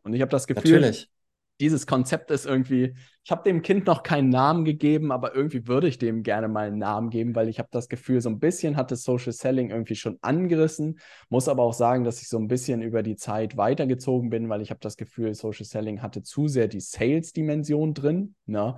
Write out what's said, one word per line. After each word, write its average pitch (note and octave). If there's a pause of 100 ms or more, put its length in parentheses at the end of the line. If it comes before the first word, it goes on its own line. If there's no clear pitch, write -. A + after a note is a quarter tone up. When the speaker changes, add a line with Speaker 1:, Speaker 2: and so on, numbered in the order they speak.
Speaker 1:
Und G#2+
ich B2
habe C3
das C3
Gefühl, D#3
Speaker 2:
Natürlich. B2 (480)
Speaker 1:
dieses D3
Konzept B2+
ist C#3+
irgendwie, B2+ (320)
ich -
habe F3+
dem F3
Kind G3
noch E3+
keinen C#3+
Namen C#3+
gegeben, D3+
aber B2
irgendwie C3+
würde C3+
ich B2+
dem A2+
gerne A2
mal G#2+
einen G#2
Namen G#2
geben, A2+
weil A2+
ich A2+
habe A#2
das B2
Gefühl, B2+
so A#2+
ein A2
bisschen D#3+
hat C3
das B2+
Social B2
Selling B2+
irgendwie A2
schon G#2
angerissen, D#3 (320)
muss B2+
aber B2+
auch A#2
sagen, B2
dass A#2+
ich -
so -
ein A2
bisschen B2
über A2+
die G#2+
Zeit A2
weitergezogen B2+
bin, A2+
weil G#2
ich G#2
habe -
das G#2+
Gefühl, A2
Social G#2+
Selling G#2+
hatte G#2+
zu D3+
sehr B2
die G2
Sales-Dimension D3+
drin, D#3 (100)
ne? G#2+